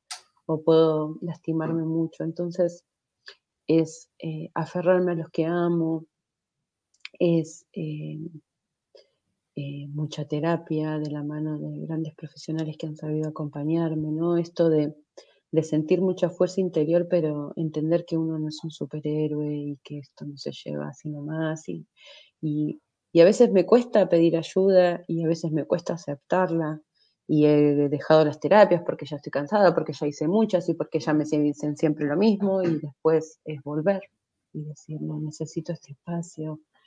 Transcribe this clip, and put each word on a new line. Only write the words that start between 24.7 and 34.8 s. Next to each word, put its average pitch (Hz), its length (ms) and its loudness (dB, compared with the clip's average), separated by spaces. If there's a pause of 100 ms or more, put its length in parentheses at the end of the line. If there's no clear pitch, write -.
y 165 160 -2
a 160 40 0
veces 165 240 -2
me 151 140 -2
cuesta - 280 -4
aceptarla. 165 880 -2 (460)
Y 151 180 4
he 147 440 4
dejado 156 340 4
las 147 160 0
terapias 180 460 6
porque - 220 -6
ya - 80 -8
estoy - 160 -10
cansada, 165 420 2
porque 165 200 -2
ya 151 120 -6
hice 147 220 -2
muchas 190 420 2
y 160 60 0
porque 160 240 -4
ya 156 140 -2
me 151 120 2
dicen 147 500 0
siempre 151 300 0
lo 147 120 0
mismo 190 440 2
y 165 180 0
después 156 640 0
es 147 180 -10
volver 160 400 -2 (500)
y 156 120 -8
decir, 151 360 -12